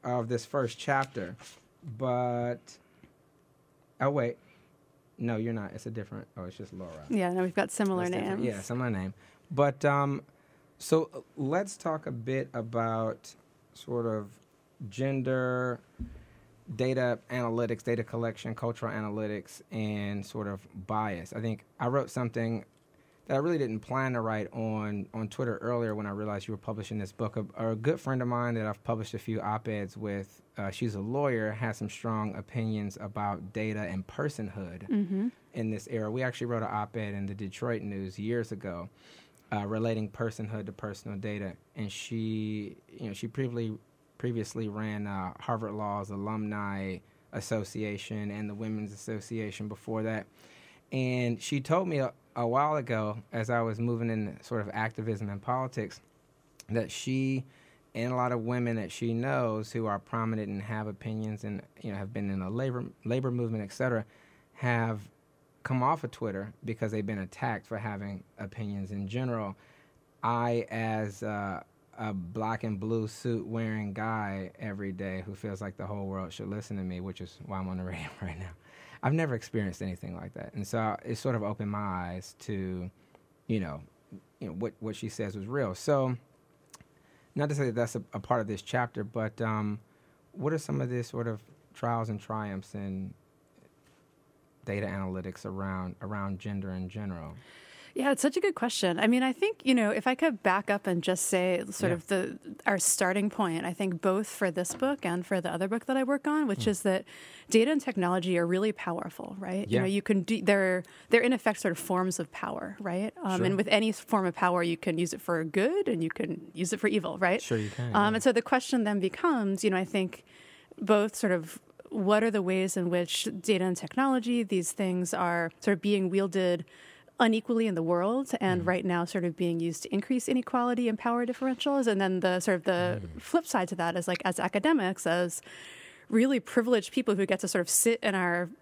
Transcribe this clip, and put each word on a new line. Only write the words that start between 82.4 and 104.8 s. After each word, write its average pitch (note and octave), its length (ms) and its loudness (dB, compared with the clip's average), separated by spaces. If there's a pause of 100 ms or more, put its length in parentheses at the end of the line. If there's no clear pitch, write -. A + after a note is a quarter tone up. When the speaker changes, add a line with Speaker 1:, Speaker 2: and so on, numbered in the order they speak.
Speaker 1:
you A2 120 2
know, D2+ 220 -6 (580)
you A2+ 80 -10
know, D#2+ 60 -8
what, G#2 260 -4
what G#2+ 160 -6
she A2 140 -8
says G#2 260 -6
was G2 120 -8
real. A#2 280 -2
So C3 400 2 (1200)
not C#3+ 140 2
to D3 60 0
say C#3 100 2
that A2+ 100 0
that's A#2 200 2
a, G#2+ 60 -2 (120)
a G#2+ 60 -4
part A#2+ 220 2
of G2+ 60 -2
this G#2 140 -4
chapter, A#2+ 420 -2
but, A2 380 -4
um, G#2+ 360 0 (540)
what D3+ 220 -2
are D#3+ 40 0
some D3 240 -2
of B2+ 80 -2
the B2 140 -2
sort A#2 240 -4
of G#2+ 140 -4 (340)
trials A#2 340 0
and G#2 100 -4
triumphs G#2 540 -6
in G2 400 -6 (1500)
data G2+ 200 0
analytics F#2 600 -4
around, F#2+ 560 -4
around G2 380 -4
gender G2 320 -4
in F#2 180 -4
general? F2+ 440 -8 (600)
Speaker 2:
Yeah, C4+ 200 2
it's - 80 0
such D4 160 4
a - 20 2
good F#4+ 160 2
question. F#3+ 460 2
I G#3+ 60 6
mean, B3 140 6
I C4 120 2
think, G#4 320 0
you C4 100 6
know, G#3+ 140 6
if - 180 2
I B3+ 80 4
could D4 260 2
back G3 280 4
up G3+ 180 2
and E3+ 160 2
just F#3 220 2
say F3+ 360 4 (100)
sort F#3+ 180 0
Speaker 1:
Yeah. F3 60 4
Speaker 2:
of E3+ 120 -8
the, - 320 0 (260)
our G3+ 120 6
starting G3 520 4
point, E3 360 0
I F3 80 -2
think F#3 280 0
both G3 260 4
for F#3+ 220 0
this F3 240 -2
book C#4 320 0